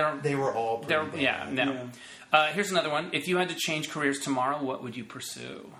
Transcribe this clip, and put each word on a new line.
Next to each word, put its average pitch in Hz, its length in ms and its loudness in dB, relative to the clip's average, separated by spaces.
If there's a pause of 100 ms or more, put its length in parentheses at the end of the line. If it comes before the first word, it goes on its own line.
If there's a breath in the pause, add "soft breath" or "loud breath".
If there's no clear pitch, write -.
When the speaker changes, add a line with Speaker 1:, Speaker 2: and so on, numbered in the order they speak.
(120)
Speaker 1:
they're, 143 100 -4
Speaker 2:
They 143 140 2
were 135 180 2
all 113 240 2
pretty 147 160 -4
Speaker 1:
they're, 156 120 4
Speaker 2:
bad. 147 160 -4
Speaker 1:
yeah, - 280 2 (160)
no. 135 80 2
Speaker 3:
Yeah. 127 100 -6 (480 loud breath)
Speaker 1:
Uh, 156 220 6
here's 196 180 0
another 160 180 2
one. 151 220 0
If 156 160 -2
you 180 100 2
had 180 120 2
to 165 60 -6
change 151 340 -2
careers 139 300 0
tomorrow, 139 440 0
what 131 200 -2
would 120 120 -8
you 120 80 -8
pursue? - 760 -12